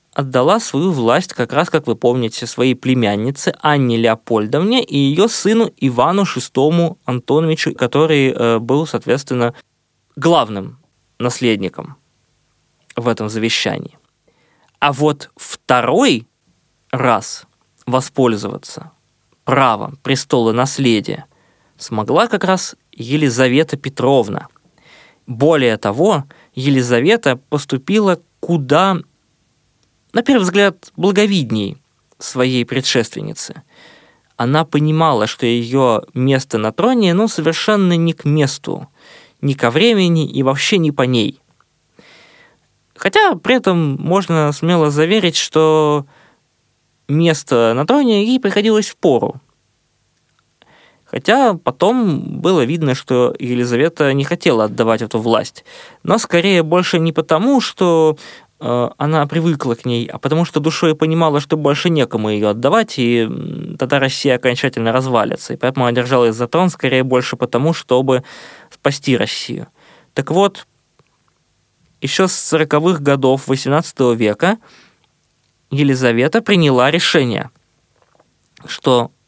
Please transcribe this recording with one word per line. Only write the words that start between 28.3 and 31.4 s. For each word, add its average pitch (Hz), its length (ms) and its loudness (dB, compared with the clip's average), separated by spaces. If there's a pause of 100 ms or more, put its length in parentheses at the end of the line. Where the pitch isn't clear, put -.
куда, 170 580 2 (1160)
на - 80 0
первый 240 220 2
взгляд, 190 520 0
благовидней 170 840 0 (400)